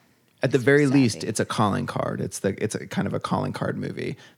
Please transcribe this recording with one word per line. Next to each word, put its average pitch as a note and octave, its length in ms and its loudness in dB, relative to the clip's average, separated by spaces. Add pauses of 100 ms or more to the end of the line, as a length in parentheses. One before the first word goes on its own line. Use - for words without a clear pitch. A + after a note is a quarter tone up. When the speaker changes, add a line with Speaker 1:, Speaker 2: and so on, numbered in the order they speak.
(420)
Speaker 1:
At B2+ 80 2
the C3+ 80 4
Speaker 2:
he's A#2 60 2
Speaker 1:
very C#3+ 220 6
Speaker 2:
savvy." C3+ 160 4
Speaker 1:
least, G2 220 2
it's A2 140 -4
a G#2+ 60 0
calling G2 420 0
card. - 340 -4
It's - 200 -6
the, G2 220 -2
it's G#2 120 -2
a - 140 -6
kind G2 180 -2
of G2+ 80 -2
a G2+ 60 -4
calling - 320 -2
card - 260 -4
movie - 380 -6 (220)